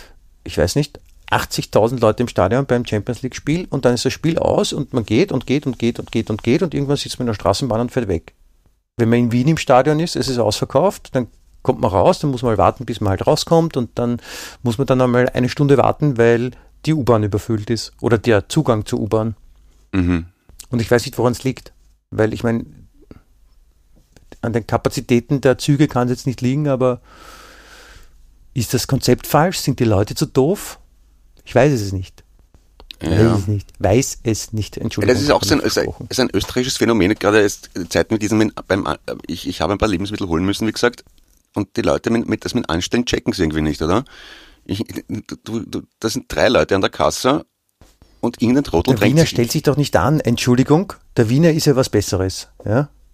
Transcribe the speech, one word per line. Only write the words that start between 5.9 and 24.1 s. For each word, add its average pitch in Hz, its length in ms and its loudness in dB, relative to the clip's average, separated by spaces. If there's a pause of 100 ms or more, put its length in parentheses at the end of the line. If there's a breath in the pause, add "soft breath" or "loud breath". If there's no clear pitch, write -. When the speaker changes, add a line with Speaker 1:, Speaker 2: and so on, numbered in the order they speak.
Speaker 1:
und - 120 -14
geht 113 180 -4
und 107 140 -6
geht 135 180 2
und 156 120 -2
irgendwann 143 240 -2
sitzt - 220 -10
man 127 60 -4
in - 20 -2
der 110 80 -2
Straßenbahn 107 440 -2
und 120 120 -4
fährt 117 180 -4
weg. 85 240 -6 (640)
Wenn 120 120 2
man 120 100 4
in 120 120 0
Wien 123 160 0
im 160 100 2
Stadion 147 440 4
ist, 170 160 -6
es 123 100 -2
ist 123 120 -2
ausverkauft, 131 760 -2
dann 123 120 -2 (340)
kommt 120 180 0
man 110 120 0
raus, 98 280 4
dann 143 120 -2
muss 123 100 -6
man 123 80 0
halt 107 80 2
warten, 107 280 2
bis 113 140 -8
man 101 120 0
halt 92 140 -2
rauskommt 165 520 2
und 120 180 -4
dann 120 240 -2 (440 loud breath)
muss 117 140 0
man 135 100 0
dann 131 120 2
einmal 123 300 2
eine 123 180 0
Stunde 143 300 2
warten, 120 400 2
weil 117 340 4 (340 soft breath)
die 156 80 2
U-Bahn 117 300 2
überfüllt 107 460 -2
ist - 320 -4
oder 113 160 2
der 104 320 2
Zugang 117 360 0
zur 123 140 -4
U-Bahn. 110 360 -2 (580)
Speaker 2:
Mhm. 87 320 0 (440)
Speaker 1:
Und 117 120 -2
ich 107 100 -4
weiß 120 140 4
nicht, 127 120 -8
woran 123 140 2
es 113 140 -8
liegt, - 260 -6 (380)
weil 110 240 0
ich 113 100 -8
meine, 117 220 -2 (1800)